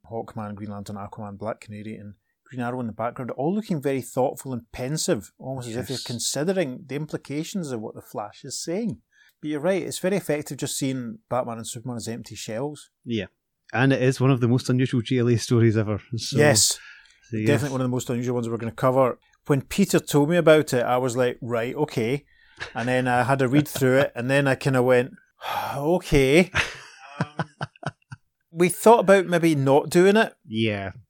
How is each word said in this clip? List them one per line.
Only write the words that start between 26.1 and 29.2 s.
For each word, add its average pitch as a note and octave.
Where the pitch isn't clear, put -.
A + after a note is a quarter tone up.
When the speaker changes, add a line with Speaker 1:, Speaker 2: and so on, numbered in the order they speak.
Speaker 1:
Um, -
we E3+
thought A3+
about G3